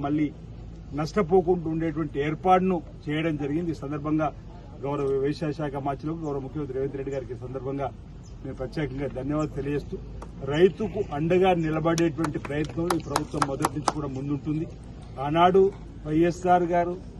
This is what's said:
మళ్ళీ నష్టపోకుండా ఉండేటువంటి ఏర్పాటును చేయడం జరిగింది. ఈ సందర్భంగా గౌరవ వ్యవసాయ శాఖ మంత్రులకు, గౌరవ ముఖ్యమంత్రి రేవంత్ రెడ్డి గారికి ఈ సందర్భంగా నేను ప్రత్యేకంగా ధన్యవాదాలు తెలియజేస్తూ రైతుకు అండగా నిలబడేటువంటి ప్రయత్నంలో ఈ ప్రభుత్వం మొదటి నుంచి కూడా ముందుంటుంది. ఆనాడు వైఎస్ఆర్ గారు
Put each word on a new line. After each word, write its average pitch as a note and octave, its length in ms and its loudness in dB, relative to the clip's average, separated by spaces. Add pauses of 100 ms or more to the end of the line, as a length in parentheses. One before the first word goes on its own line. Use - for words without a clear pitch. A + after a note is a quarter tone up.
మళ్ళీ D3+ 220 2 (720)
నష్టపోకుండా E3+ 760 2
ఉండేటువంటి D#3+ 520 -2
ఏర్పాటును F#3 500 4 (300)
చేయడం D#3 280 0 (100)
జరిగింది. D#3+ 320 0
ఈ - 80 -6
సందర్భంగా D3+ 440 0 (560)
గౌరవ C#3+ 240 0 (160)
వ్యవసాయ D3 360 0
శాఖ C#3+ 160 -4 (120)
మంత్రులకు, D3+ 380 -4
గౌరవ C#3 200 -4
ముఖ్యమంత్రి C3+ 320 -6
రేవంత్ C#3 220 -2
రెడ్డి C3+ 160 -6
గారికి B2+ 200 -6
ఈ A2+ 100 -10
సందర్భంగా C3 420 -4 (560)
నేను C3+ 160 -8
ప్రత్యేకంగా C3+ 480 -4 (100)
ధన్యవాదాలు D3 400 -2
తెలియజేస్తూ C#3+ 400 -4 (560)
రైతుకు F3+ 460 4 (180)
అండగా F3+ 320 4 (160)
నిలబడేటువంటి D#3+ 800 2
ప్రయత్నంలో D#3 520 -2
ఈ D3+ 100 -6
ప్రభుత్వం D3 420 -2
మొదటి C3+ 260 0
నుంచి D3 200 -2
కూడా D3 200 -2
ముందుంటుంది. D3 500 -2 (580)
ఆనాడు F3+ 380 8 (420)
వైఎస్ఆర్ F3 680 4
గారు F3 200 2 (240)